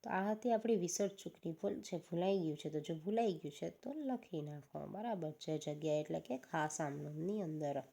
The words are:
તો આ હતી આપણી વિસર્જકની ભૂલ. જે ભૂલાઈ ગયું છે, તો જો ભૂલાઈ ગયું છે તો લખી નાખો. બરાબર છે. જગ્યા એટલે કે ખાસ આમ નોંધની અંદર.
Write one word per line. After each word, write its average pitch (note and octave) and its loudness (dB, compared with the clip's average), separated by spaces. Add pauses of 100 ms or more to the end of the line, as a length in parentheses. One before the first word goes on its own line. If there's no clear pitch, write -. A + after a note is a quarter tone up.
તો - -4
આ G3 4
હતી A3 2
આપણી A3 6
વિસર્જકની F3+ 0
ભૂલ. G3+ 0
જે - -4
ભૂલાઈ F3+ 2
ગયું D#3+ 2
છે, D3+ -6
તો D3+ 0
જો E3 -4
ભૂલાઈ G3+ 2
ગયું D3 -4
છે E3+ -6
તો B3+ -8
લખી B3+ -2
નાખો. D3 -8
બરાબર F#3 -2
છે. D#3 -2
જગ્યા D3+ 0
એટલે D#3 0
કે B3+ -4
ખાસ D#3 -2
આમ D3 0
નોંધની D#3 -2
અંદર. D3+ -2 (100)